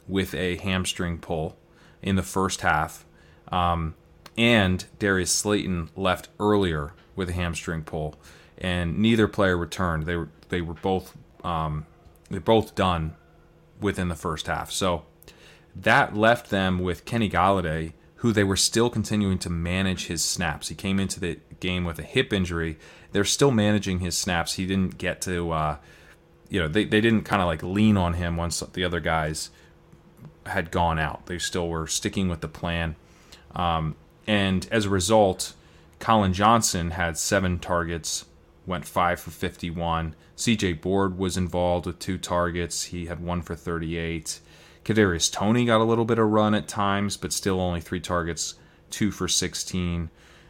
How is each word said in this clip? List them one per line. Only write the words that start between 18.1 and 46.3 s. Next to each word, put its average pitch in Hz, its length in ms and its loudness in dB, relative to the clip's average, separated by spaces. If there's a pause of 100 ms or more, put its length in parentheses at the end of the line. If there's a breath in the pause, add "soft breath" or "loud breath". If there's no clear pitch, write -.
who 120 160 2
they 101 120 4
were 95 120 2
still 117 340 2
continuing 101 480 0
to 87 120 -6
manage 87 560 -2
his 82 160 -4
snaps. - 460 -2
He 82 60 -10
came 98 260 -2
into 95 180 -4
the 85 200 -4 (220)
game 90 240 -2
with 82 140 -4
a 78 40 -8
hip 131 300 0
injury. 85 460 0 (340 loud breath)
They're 98 120 2
still 143 260 4
managing 104 500 2
his 90 160 -2
snaps. 85 380 -2
He 95 120 -2
didn't 95 320 0
get 90 240 -4
to, 87 280 -4
uh, 76 260 0 (720 loud breath)
you 98 120 -2
know, 80 80 0
they, 98 160 2
they 107 160 2
didn't 110 240 4
kinda, 98 200 0
like, 82 180 -2
lean 104 340 4
on 87 180 2
him 87 220 -2
once 85 240 -4
the - 240 -6
other 85 160 -2
guys 78 500 -2 (960 soft breath)
had 92 240 -4
gone 85 280 0
out. - 280 -4
They 87 120 -8
still 87 300 -4
were 80 180 -4
sticking 95 420 -2
with 82 120 -4
the 80 80 -8
plan. 85 480 -4 (580 loud breath)
Um, 80 420 -2 (300)
and 98 440 2
as 110 160 0
a 98 40 -2
result, 98 600 2 (460 soft breath)
Colin 107 340 4
Johnson 98 600 2
had 85 260 -2
seven 95 400 2
targets, 85 680 -4 (380)
went 87 220 -6
five 87 320 0
for - 120 -14
fifty-one. 82 840 -4 (240 soft breath)
C 117 160 2
J 95 200 0
Board 92 420 0
was 92 220 -2
involved 87 480 0
with 87 120 -6
two 92 200 -6
targets. 87 640 -2
He 87 220 -8
had 82 120 -8
one 87 220 -4
for 82 140 -8
thirty-eight. 82 840 -6 (440 loud breath)
Kadarius 101 480 4
Toney 117 320 2
got 113 160 4
a 113 40 4
little 113 200 2
bit 113 140 2
of 110 100 4
run 107 260 4